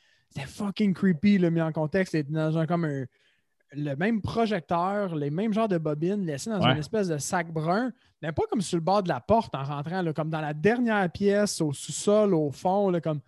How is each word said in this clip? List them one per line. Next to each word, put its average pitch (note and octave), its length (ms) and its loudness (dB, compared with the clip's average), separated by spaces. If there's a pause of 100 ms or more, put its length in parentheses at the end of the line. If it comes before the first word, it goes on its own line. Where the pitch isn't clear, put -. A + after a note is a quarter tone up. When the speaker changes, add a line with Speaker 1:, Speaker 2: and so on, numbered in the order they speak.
(280)
Speaker 1:
c'était C#3 180 -12
fucking G3+ 460 0
creepy, G3 460 4
là, F3+ 100 4
mis E3 140 2
en D#3+ 100 -2
contexte. E3 400 -2
C'était D3+ 180 -2
dans D#3 280 0
un, E3 80 0
comme E3+ 180 0
un, C#3 220 -4 (680)
le D3 200 -4
même G#3 260 0
projecteur, G3 920 -2
les C#3+ 160 -2
mêmes G3+ 220 -2
genres A3 160 0
de F3+ 100 0
bobines D#3+ 460 -2
laissées D3+ 260 -6
dans G#3 100 0
Speaker 2:
Ouais. A#2+ 120 6
Speaker 1:
une D3+ 60 0
espèce F#3+ 300 -2
de D#3 100 -2
sac E3+ 340 -4
brun, F3 400 -2 (300)
mais E3 100 -4
pas G4 180 0
comme C4+ 100 0
sur F3+ 160 -2
le E3+ 60 0
bord F#3+ 200 2
de F3+ 60 -4
la C#3 120 -2
porte G#3+ 340 2
en C3+ 100 -6
rentrant, D3 380 -4
là, E3 100 -2
comme D#3 180 -4
dans D#3 100 -4
la D3+ 140 -4
dernière G#3 560 2
pièce, G3+ 500 2
au D#3 120 0
sous-sol, G#3 640 2
au D#3 160 2
fond, F#3+ 400 0
là, F3 100 0
comme, D3+ 280 -2